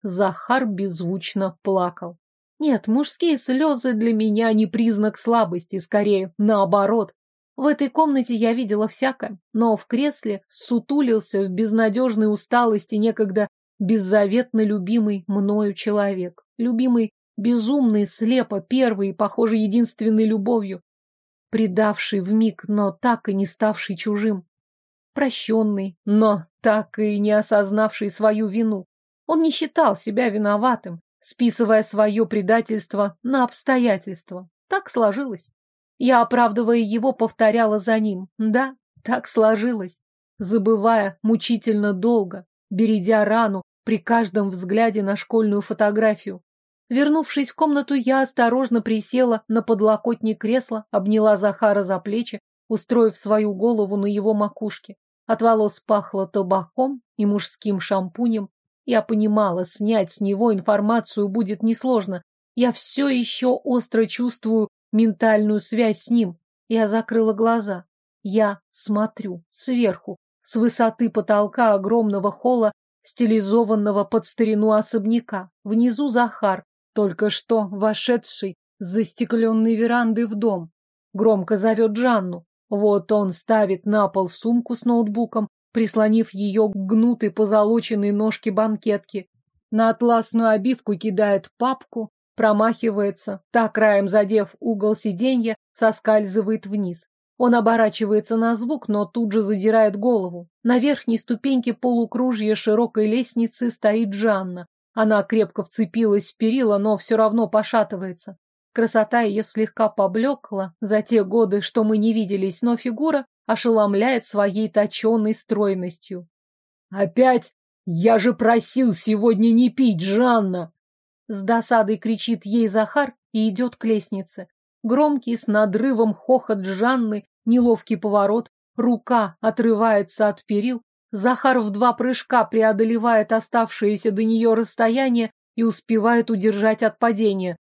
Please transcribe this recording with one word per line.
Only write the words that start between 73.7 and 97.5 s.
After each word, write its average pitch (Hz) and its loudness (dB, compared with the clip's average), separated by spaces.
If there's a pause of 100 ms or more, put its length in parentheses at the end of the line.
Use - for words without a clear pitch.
под 220 -2
старину 214 0
особняка. 214 -2 (120)
Внизу 233 0
Захар, 220 0 (280)
только 208 0
что 214 -2
вошедший 208 -4 (240)
с 190 -10
застеклённой 226 0
веранды 233 0
в 214 -6
дом, 202 -2 (400)
громко 208 2
зовёт 220 2
Жанну. 202 0 (240)
Вот 202 0
он 208 2
ставит 196 0
на 208 2
пол 190 -2
сумку 233 -2
с - -10
ноутбуком, 233 0 (240)
прислонив 220 2
её 208 0
к 196 -6
гнутой 220 0
позолоченной 214 2
ножке 214 -2
банкетки. 208 -2 (420)
На 226 2
атласную 226 2
обивку 214 0
кидает 202 0 (100)
папку, 247 -6 (260)
промахивается, 214 -2
та, 226 0
краем 208 2
задев 202 0
угол 214 -2
сиденья, 220 -2 (160)
соскальзывает 214 0
вниз. 190 -6 (320)
Он 247 4